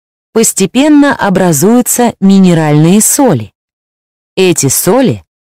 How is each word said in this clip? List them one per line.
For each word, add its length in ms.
постепенно 840
образуются 1040
минеральные 800
соли. 520
Эти 340
соли 560